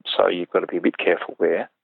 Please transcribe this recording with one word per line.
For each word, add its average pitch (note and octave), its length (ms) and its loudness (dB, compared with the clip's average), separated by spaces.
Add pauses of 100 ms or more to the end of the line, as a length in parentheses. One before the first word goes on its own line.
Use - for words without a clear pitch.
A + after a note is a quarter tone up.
So - 220 2
you've F2 240 -2
got F#2 80 2
to F2+ 80 -2
be F2+ 100 -4
a E2+ 40 -4
bit - 180 0
careful - 400 0
there, D3 300 0 (140)